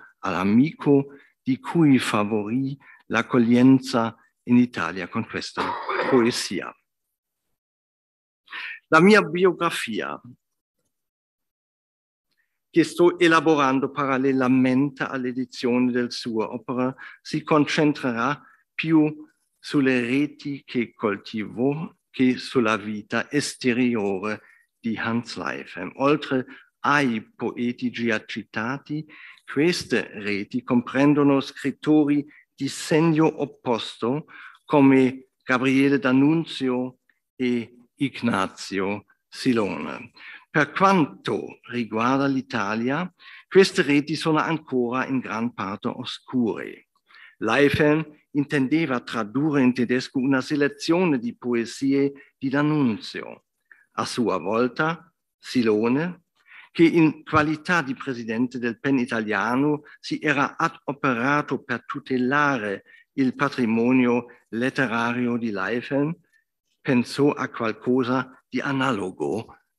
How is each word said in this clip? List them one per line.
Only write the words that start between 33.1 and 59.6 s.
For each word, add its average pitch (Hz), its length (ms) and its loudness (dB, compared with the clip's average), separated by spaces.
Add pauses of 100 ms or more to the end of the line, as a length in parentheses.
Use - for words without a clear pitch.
opposto 127 840 -6 (360)
come 131 680 4 (120)
Gabriele 135 560 2
D'Annunzio 131 1000 0 (360)
e 120 400 -4 (200)
Ignazio 101 1120 -4 (200)
Silone. 90 840 -4 (380)
Per 147 220 0
quanto 156 920 0
riguarda 120 640 -2
l'Italia, 123 840 -4 (320)
queste 190 360 4
reti 143 340 2
sono 156 220 0
ancora 127 680 -2
in 131 140 -2
gran 110 340 -6
parte 104 360 -6
oscure. 107 1000 -6 (520)
Leifen 143 800 2 (140)
intendeva 139 720 0
tradurre 131 640 0
in 123 100 4
tedesco 123 460 -2
una 135 200 2
selezione 147 800 0
di 113 160 -6
poesie 139 1000 -2
di 135 100 -6
D'Annunzio. 123 1000 -2 (480)
A 110 120 -4
sua 98 320 -2
volta, 123 760 -2 (240)
Silone, 120 840 0 (480)
che - 120 4
in 165 400 4
qualità 156 580 0
di 131 140 -4
presidente 120 640 -4
del 117 200 -4
pen 139 200 0
Italiano 120 800 -2 (180)